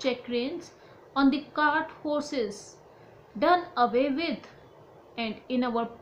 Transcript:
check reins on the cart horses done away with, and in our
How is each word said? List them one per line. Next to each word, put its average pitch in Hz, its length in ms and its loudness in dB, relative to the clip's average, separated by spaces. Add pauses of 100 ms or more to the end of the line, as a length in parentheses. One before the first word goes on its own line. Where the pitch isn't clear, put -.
check 247 240 -2
reins 254 400 -4 (480)
on 277 160 6
the 294 80 0 (160)
cart 302 340 2 (140)
horses 285 560 -2 (760)
done 339 280 4 (120)
away 240 340 2 (100)
with, 320 260 -4 (720)
and 226 180 -4 (140)
in 254 200 2
our 233 160 0 (160)